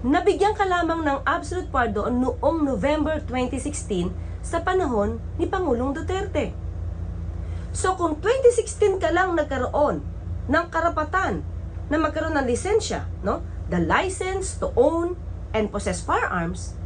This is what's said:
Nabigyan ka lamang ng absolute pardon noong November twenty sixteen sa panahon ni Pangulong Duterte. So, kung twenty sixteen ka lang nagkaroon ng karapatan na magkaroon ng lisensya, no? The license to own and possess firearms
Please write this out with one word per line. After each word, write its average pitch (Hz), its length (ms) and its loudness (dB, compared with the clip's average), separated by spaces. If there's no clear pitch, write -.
Nabigyan 359 500 4
ka 403 80 2
lamang 339 400 2
ng 180 140 2
absolute 349 400 -2
pardon 226 520 0
noong 294 440 2
November 294 600 2
twenty 247 360 -2
sixteen 185 520 -2
sa 330 220 -2
panahon 233 580 0
ni 339 80 0
Pangulong 277 480 0
Duterte. 330 640 -2
So, 370 220 0
kung 311 240 0
twenty 480 320 6
sixteen 415 420 2
ka 320 160 2
lang 359 220 4
nagkaroon 262 680 2
ng 330 240 2
karapatan 330 720 0
na 294 80 2
magkaroon 311 400 0
ng 247 80 2
lisensya, 247 600 0
no? 269 180 0
The 175 160 2
license 370 800 0
to 185 160 0
own 330 400 4
and 214 240 0
possess 185 240 -2
firearms 175 880 -2